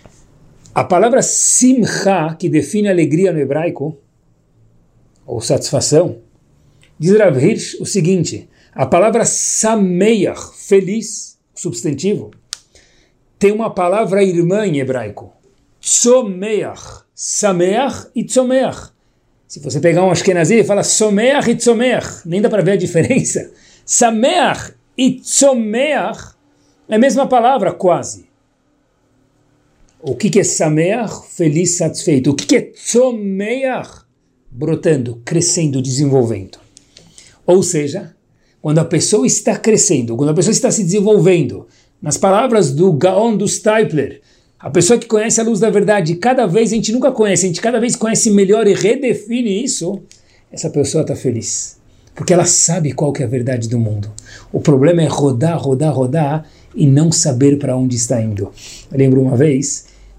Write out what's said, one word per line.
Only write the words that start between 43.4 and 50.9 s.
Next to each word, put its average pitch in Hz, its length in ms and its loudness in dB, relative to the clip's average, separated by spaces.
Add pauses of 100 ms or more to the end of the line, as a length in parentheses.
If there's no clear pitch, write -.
Steipler, 196 760 0 (380)
a - 100 -12
pessoa 165 300 4
que - 60 -10
conhece 226 340 0
a 226 60 -2
luz 220 160 -2
da 220 80 2
verdade, 202 460 0
cada 247 300 0
vez 208 280 2
a - 20 0
gente 214 160 -2
nunca 254 180 0
conhece, 202 360 0
a - 20 0
gente 170 140 -4
cada 240 180 0
vez 233 160 -2
conhece 220 340 -2
melhor 202 380 4
e 196 60 6
redefine 226 920 -2
isso, 190 380 -6 (500)
essa - 180 -8
pessoa - 360 -2